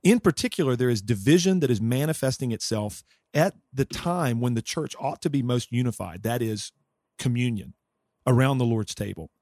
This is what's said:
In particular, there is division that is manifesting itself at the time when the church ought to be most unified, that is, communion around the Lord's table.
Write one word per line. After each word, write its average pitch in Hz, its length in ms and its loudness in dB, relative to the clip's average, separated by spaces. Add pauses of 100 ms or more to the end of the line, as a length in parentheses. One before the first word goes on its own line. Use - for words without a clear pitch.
In 220 160 6
particular, 160 560 0
there 123 140 2
is 110 120 2
division 143 600 4
that 131 100 2
is 104 100 2
manifesting 131 720 -2
itself 104 520 -6 (300)
at 160 220 2 (180)
the 131 120 0
time 165 540 -2
when 123 140 0
the 110 80 0
church - 380 -8
ought 139 240 -8
to 165 60 0
be 139 120 0
most 123 300 -2
unified, 107 520 -4
that 117 180 0
is, 107 300 -4 (460)
communion 120 560 -2 (540)
around 131 320 4
the 123 60 2
Lord's 113 300 -2
table. 95 360 -10 (100)